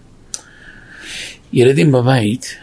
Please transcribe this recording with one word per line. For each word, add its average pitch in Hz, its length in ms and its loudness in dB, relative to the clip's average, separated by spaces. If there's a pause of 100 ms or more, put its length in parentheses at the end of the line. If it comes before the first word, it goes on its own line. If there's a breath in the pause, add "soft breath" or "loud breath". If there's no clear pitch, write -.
(1500 loud breath)
ילדים 139 380 4
בבית, 123 720 0